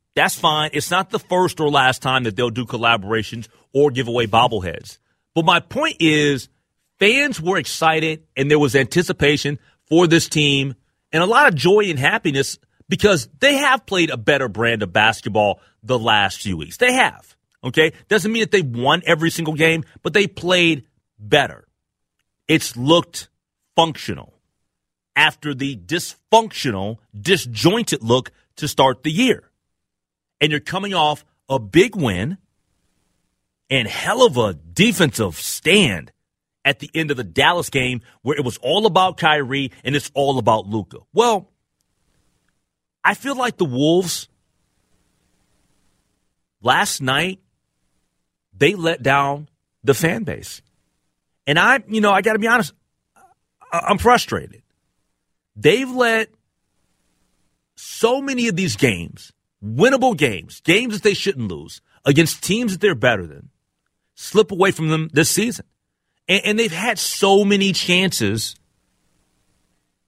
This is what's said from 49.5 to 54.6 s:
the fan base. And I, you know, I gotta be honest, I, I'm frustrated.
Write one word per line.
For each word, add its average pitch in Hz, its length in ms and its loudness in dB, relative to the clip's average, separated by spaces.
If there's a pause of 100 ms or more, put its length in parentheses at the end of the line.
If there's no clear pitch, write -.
the 135 120 4
fan 196 280 -2
base. 85 380 -12 (840)
And 147 100 2
I, 226 300 4
you 220 120 -4
know, 208 120 4
I 196 100 2
gotta 220 160 0
be 214 100 -2
honest, 226 260 0 (960)
I, 170 180 -4
I'm 196 80 2
frustrated. 196 640 0 (920)